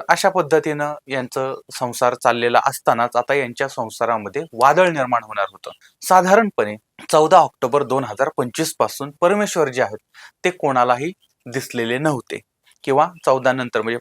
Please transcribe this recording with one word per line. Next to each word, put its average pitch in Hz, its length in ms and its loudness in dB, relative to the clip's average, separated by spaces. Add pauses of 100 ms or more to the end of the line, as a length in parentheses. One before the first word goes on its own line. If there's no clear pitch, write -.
अशा 175 200 2
पद्धतीनं 151 640 0 (140)
यांचं 131 480 -6 (180)
संसार 123 400 -2
चाललेला 120 520 2
असतानाच 120 500 0
आता 123 180 0
यांच्या 135 340 -4
संसारामध्ये 113 760 -6 (120)
वादळ 147 340 4
निर्माण 127 360 -2
होणार 104 280 -4
होतं. - 200 -20 (300)
साधारणपणे 185 760 4 (360)
चौदा 160 260 6
ऑक्टोबर 139 460 2
दोन 131 200 -2
हजार 120 340 -2
पंचवीस 143 420 -4
पासून 143 320 -2 (100)
परमेश्वर 180 460 2
जे 127 140 -2
आहेत 104 180 -2 (460)
ते 180 40 2
कोणालाही 131 640 0 (420)
दिसलेले 120 440 -4
नव्हते 143 420 -4 (440)
किंवा 147 260 2 (160)
चौदा 131 260 2
नंतर, 123 300 -4
म्हणजे 117 200 -4